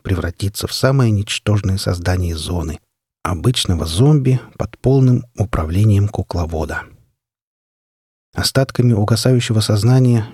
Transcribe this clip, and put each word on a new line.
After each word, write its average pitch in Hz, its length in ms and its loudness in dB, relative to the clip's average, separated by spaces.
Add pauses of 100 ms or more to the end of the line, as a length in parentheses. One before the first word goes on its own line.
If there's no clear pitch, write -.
превратиться 87 640 -4
в - 60 -6
самое 131 400 2
ничтожное 101 680 -2
создание 90 560 -2
зоны — 80 460 -6 (420)
обычного 82 640 -2
зомби 131 540 2 (180)
под - 200 -6
полным 127 460 2 (120)
управлением 101 720 0
кукловода. 80 760 -6 (1500)
Остатками 123 580 0
угасающего 113 680 2
сознания 117 720 2